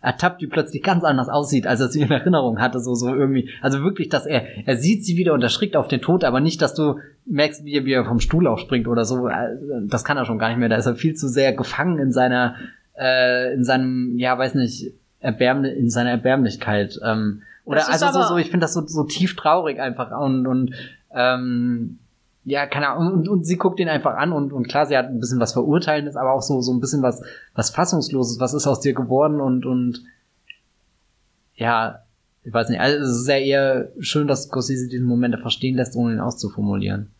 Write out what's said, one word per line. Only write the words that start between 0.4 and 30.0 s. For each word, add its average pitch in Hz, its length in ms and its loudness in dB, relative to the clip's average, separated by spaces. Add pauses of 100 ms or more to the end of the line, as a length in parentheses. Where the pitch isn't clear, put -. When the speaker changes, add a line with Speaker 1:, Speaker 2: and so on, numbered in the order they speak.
Speaker 1:
die 151 60 -8
plötzlich 151 360 -2
ganz 180 200 2
anders 135 260 2
aussieht, 143 380 0
als 117 120 2
er 127 100 2
sie 143 120 0
in 127 100 2
Erinnerung 131 480 2
hatte, 127 200 0
so, 123 160 -2
so 123 180 -2
irgendwie. 135 360 0 (120)
Also 139 220 0
wirklich, 180 260 -2
dass - 160 -2
er, 147 180 0 (240)
er 131 100 2
sieht 175 280 2
sie 175 100 0
wieder 170 180 2
und 135 100 2
erschrickt 170 320 0
auf 147 120 2
den 127 140 -2
Tod, 170 220 2
aber 127 180 2
nicht, 165 200 0
dass 147 120 0
du 147 260 0 (260)
merkst, 151 380 0
wie 147 120 -6
er, 135 100 0
wie 135 80 0
er 123 120 2
vom 117 140 0
Stuhl 165 280 4
aufspringt 117 400 0
oder 117 180 2
so. 123 220 -2
Äh, 107 60 -2 (520)
das 107 180 -2
kann 147 140 -2
er 127 80 -2
schon 110 140 -2
gar 113 100 0
nicht 117 80 -2
mehr. 120 120 0
Da 113 80 2
ist 113 100 0
er 120 80 0
viel 156 180 0
zu 147 160 -6
sehr 135 240 2
gefangen 156 460 -2
in 131 120 2
seiner, 123 440 2 (440)
äh, 127 540 2
in 131 100 0
seinem, 127 540 0
ja, 127 200 2
weiß 131 180 0
nicht, 123 360 -2 (300)
Erbärmli-, 131 560 2
in 120 140 2
seiner 120 180 0
Erbärmlichkeit. 113 960 0
Ähm, 110 380 -2 (200)
oder 143 140 0
Speaker 2:
Das 156 120 2
ist 151 120 2
Speaker 1:
also 294 120 4
so, 269 60 2
Speaker 2:
aber 233 100 4
Speaker 1:
so, 175 80 2
ich 170 120 0
find 175 140 2
das 156 100 -2
so, 175 140 -2
so 156 160 -2
tief 175 320 -2
traurig 156 440 0
einfach 127 300 -4 (100)
und, 131 280 0
und, 127 240 0 (420)
ähm, 123 840 0 (440)
ja, 139 220 -2
keine 143 240 -2
Ahnung, 170 240 0
und, 175 160 0
und 185 160 0
sie 175 120 0
guckt 180 220 0
ihn 175 80 0
einfach 147 300 0
an 151 140 0
und, 143 200 -2
und 127 160 -4
klar, 147 200 2
sie 143 100 2
hat 127 80 2
ein 127 140 -4
bisschen 123 200 -2
was 110 140 0
Verurteilendes, 151 600 0
aber 131 180 0
auch 135 80 0
so, 131 200 0
so 123 120 0
ein 123 60 2
bisschen 131 240 0
was, 123 180 0 (320)
was - 160 0
Fassungsloses, 135 680 0
was 127 160 -2
ist 143 100 -2
aus 131 140 2
dir 139 140 0
geworden 139 460 2
und, 127 280 0
und, 123 340 0 (1500)